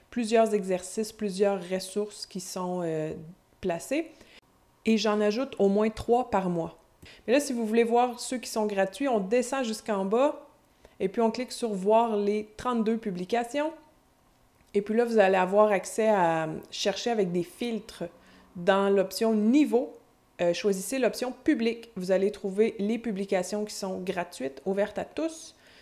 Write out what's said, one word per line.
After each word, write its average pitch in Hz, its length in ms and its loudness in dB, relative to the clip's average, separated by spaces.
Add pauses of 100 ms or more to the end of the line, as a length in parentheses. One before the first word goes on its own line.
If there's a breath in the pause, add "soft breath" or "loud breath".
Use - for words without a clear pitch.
plusieurs 226 460 2
exercices, 190 560 -4
plusieurs 196 580 0
ressources 208 560 -6
qui - 140 -12
sont, 180 440 -6
euh, 160 300 -4 (480)
placées. 226 500 -4 (760 loud breath)
Et 220 100 6
j'en 214 240 0
ajoute 220 380 0
au 196 100 4
moins 214 220 2
trois 240 400 0
par 185 180 0
mois. 165 300 -4 (480 loud breath)
Mais 220 60 4
là, 285 60 6
si 285 140 -2
vous 233 140 -2
voulez 233 160 4
voir 240 360 2
ceux - 180 -6
qui - 120 -10
sont 214 160 -2
gratuits, 196 420 0
on 233 120 2
descend 240 440 0
jusqu'en 214 400 -4
bas 247 440 0 (520 soft breath)
et 185 100 0
puis 226 120 -2
on 226 80 4
clique 247 220 -6
sur « 233 220 -6
Voir 214 440 4
les 208 400 0
trente-deux 226 400 0
publications ». 233 720 -4 (1080)
Et 202 40 4
puis 214 120 -4
là, 233 120 2
vous 226 140 4
allez 190 180 6
avoir 202 340 4
accès 208 380 0
à 165 400 2 (200)
chercher - 400 -4
avec 202 220 0
des 175 120 -2
filtres. 220 600 -8 (540 loud breath)
Dans 196 360 2
l'option « 196 400 2
Niveau », 233 600 4 (480)
euh, 175 120 4
choisissez 196 460 -2
l'option « 247 340 -2 (120)
Public ». 226 500 0
Vous 180 160 -6
allez 190 180 4
trouver 202 480 0
les 220 220 -2
publications 202 640 -4
qui 208 100 -8
sont 190 280 -8
gratuites, 180 640 -8
ouvertes 196 340 -2
à 180 60 -6
tous. - 500 -8 (260 soft breath)